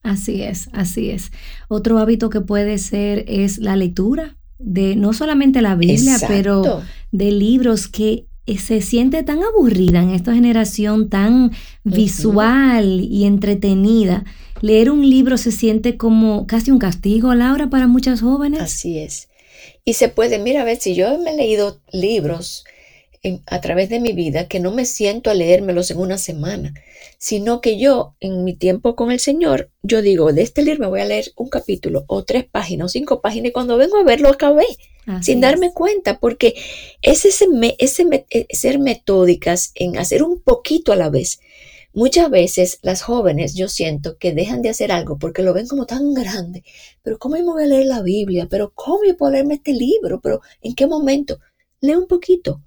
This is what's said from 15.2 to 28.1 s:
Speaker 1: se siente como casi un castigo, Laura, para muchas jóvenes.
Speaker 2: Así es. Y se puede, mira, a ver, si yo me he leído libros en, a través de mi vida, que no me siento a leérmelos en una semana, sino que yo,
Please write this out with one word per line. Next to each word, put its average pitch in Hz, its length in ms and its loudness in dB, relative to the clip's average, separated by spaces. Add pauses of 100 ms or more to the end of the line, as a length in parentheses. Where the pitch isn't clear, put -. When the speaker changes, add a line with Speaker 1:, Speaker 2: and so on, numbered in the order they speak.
Speaker 1:
se 240 140 -2
siente 220 440 0
como 220 500 2
casi 233 240 0
un 262 80 6
castigo, 208 560 2
Laura, 262 360 2
para 262 160 4
muchas 247 340 2
jóvenes. 285 400 0
Speaker 2:
Así 165 380 -6
es. - 300 -12 (560)
Y 233 100 0
se 240 140 2
puede, 233 300 0
mira, 254 220 0
a 247 40 -2
ver, 233 140 -2
si 185 160 -4
yo 208 240 0
me 339 140 -4
he 302 40 -4
leído 214 440 -2 (100)
libros 180 720 -4 (580)
en, 185 240 -8
a - 160 -8
través 185 260 -2
de 233 120 -4
mi 226 120 -4
vida, 170 360 -4
que 185 120 -6
no 180 100 -2
me 247 140 -4
siento 220 460 -4
a 208 40 2
leérmelos 180 560 2
en 160 80 -6
una 185 200 -4
semana, 160 560 -8 (440)
sino 220 440 -4
que 220 160 0
yo, 262 420 2